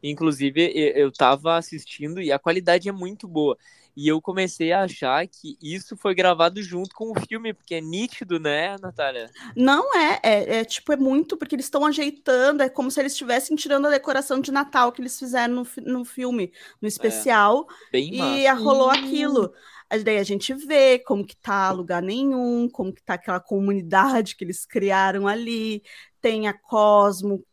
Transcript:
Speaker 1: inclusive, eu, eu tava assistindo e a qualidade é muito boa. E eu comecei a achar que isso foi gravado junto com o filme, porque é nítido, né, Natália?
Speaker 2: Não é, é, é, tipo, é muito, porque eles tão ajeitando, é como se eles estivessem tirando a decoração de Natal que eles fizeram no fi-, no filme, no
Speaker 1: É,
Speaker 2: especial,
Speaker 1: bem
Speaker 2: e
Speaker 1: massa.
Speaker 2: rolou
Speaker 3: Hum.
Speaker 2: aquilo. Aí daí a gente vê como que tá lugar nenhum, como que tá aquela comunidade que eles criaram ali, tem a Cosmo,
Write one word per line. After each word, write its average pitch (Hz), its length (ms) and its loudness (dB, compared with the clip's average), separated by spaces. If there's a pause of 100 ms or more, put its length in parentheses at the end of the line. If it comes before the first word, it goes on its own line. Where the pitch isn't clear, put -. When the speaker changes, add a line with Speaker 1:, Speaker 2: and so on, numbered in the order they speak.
Speaker 1:
inclusive, 147 720 0
eu, 143 320 2
eu 131 60 -2
tava 147 440 2
assistindo 165 640 -8
e 160 120 -2
a 139 60 2
qualidade 175 500 0
é 202 40 -8
muito 196 360 -12
boa. 151 280 0 (400)
E 143 120 -4
eu 156 140 0
comecei 180 500 -2
a 196 120 2
achar 151 420 -2
que - 340 -18
isso 180 360 -12
foi 196 180 -2
gravado 180 480 2
junto 180 320 -10
com 226 160 -10
o 214 180 -4
filme, 226 240 -8
porque - 220 -12
é 165 60 -4
nítido, 175 580 -6
né, 156 400 -2
Natália? 135 560 -6 (200)
Speaker 2:
Não 294 400 4
é, 330 280 2
é, 214 380 2
é, 226 40 -2
tipo, - 280 -4
é 294 40 2
muito, 277 400 0
porque - 180 -6
eles 269 160 -6
tão 285 140 0
ajeitando, 285 760 2
é 262 60 2
como 262 220 -4
se 277 100 -4
eles 277 120 -2
estivessem 269 440 -2
tirando 285 300 0
a 294 40 2
decoração 269 500 0
de 277 100 -4
Natal 277 420 2
que 247 80 -14
eles 247 180 -10
fizeram 247 360 -2
no 247 100 -4
fi-, 240 160 -14
no 247 240 -6
filme, 240 480 -6 (280)
no 214 80 -4 (120)
Speaker 1:
É, 226 280 -2
Speaker 2:
especial, 226 380 4 (240)
Speaker 1:
bem 151 220 -2
Speaker 2:
e - 40 -8
Speaker 1:
massa. 269 380 2
Speaker 2:
rolou 262 360 4
Speaker 3:
Hum. - 0 -
Speaker 2:
aquilo. 269 600 0 (380)
Aí 220 140 -2
daí 214 140 2
a 196 40 0
gente 196 320 -4
vê 269 440 4
como 202 280 -2
que - 100 -20
tá 196 360 -2
lugar 175 300 -4
nenhum, 240 680 -2
como 190 240 -6
que - 100 -18
tá 196 120 -4
aquela 180 260 -4
comunidade 196 960 2
que - 80 -10
eles 175 220 -10
criaram 190 600 0
ali, 220 560 -4 (380)
tem 220 280 0
a 202 40 -2
Cosmo, 202 1000 2